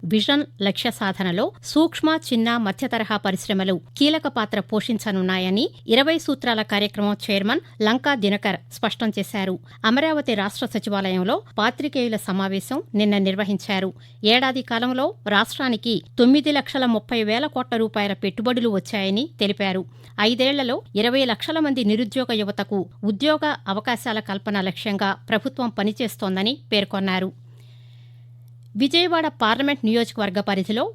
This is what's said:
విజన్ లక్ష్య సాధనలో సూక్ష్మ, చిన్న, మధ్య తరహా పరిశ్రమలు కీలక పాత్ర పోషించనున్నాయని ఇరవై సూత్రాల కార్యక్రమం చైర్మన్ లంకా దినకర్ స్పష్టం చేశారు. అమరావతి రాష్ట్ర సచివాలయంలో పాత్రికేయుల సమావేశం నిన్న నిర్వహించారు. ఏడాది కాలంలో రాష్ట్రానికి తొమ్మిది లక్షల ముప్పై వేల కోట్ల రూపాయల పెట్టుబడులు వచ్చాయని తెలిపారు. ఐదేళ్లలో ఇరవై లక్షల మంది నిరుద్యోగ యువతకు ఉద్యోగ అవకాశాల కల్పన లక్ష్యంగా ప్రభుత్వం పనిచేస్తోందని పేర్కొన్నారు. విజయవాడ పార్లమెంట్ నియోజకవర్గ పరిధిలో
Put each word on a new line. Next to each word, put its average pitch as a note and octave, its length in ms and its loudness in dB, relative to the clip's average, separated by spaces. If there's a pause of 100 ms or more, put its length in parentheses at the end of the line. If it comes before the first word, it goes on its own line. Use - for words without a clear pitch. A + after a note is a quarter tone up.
(120)
విజన్ C#4+ 320 2 (180)
లక్ష్య G3+ 380 0
సాధనలో F#3+ 460 0 (260)
సూక్ష్మ, D#4 380 2 (180)
చిన్న, A#3 300 2
మధ్య A3+ 300 -2
తరహా A3 300 -2
పరిశ్రమలు F#3+ 580 0 (220)
కీలక D4+ 300 2
పాత్ర G#3+ 320 -2
పోషించనున్నాయని F#3+ 1040 0 (220)
ఇరవై C#4 300 4
సూత్రాల B3 440 -2
కార్యక్రమం G#3 640 0
చైర్మన్ G#3 380 0 (240)
లంకా C4 280 2
దినకర్ G3+ 440 0 (180)
స్పష్టం A3 400 -2
చేశారు. F#3+ 380 -4 (340)
అమరావతి C#4+ 540 2
రాష్ట్ర G#3 320 -4
సచివాలయంలో G3 600 0 (240)
పాత్రికేయుల A#3+ 600 0 (100)
సమావేశం G3 500 -2 (220)
నిన్న G#3 160 4 (100)
నిర్వహించారు. F#3+ 640 -2 (320)
ఏడాది B3+ 480 4
కాలంలో B3+ 360 0 (280)
రాష్ట్రానికి A3+ 600 0 (240)
తొమ్మిది C#4 400 6
లక్షల C4 260 -2 (100)
ముప్పై A3+ 280 -2
వేల A3+ 220 0 (120)
కోట్ల B3 260 -4
రూపాయల G3+ 400 -2
పెట్టుబడులు A#3 540 0
వచ్చాయని G3 480 0 (180)
తెలిపారు. G3 400 -2 (460)
ఐదేళ్లలో B3+ 460 0 (200)
ఇరవై A#3+ 340 2
లక్షల D#4 300 -2
మంది C#4 220 0 (100)
నిరుద్యోగ A#3+ 500 -2
యువతకు G3+ 360 -4 (260)
ఉద్యోగ C#4+ 420 0 (220)
అవకాశాల G#3+ 600 -4
కల్పన G3+ 300 -4 (100)
లక్ష్యంగా G3+ 420 -2 (200)
ప్రభుత్వం A#3 400 -2 (100)
పనిచేస్తోందని G3+ 720 -2 (180)
పేర్కొన్నారు. G3 560 0 (1500)
విజయవాడ E4 460 2 (140)
పార్లమెంట్ C4 460 2
నియోజకవర్గ G#3+ 520 0 (100)
పరిధిలో G3 460 0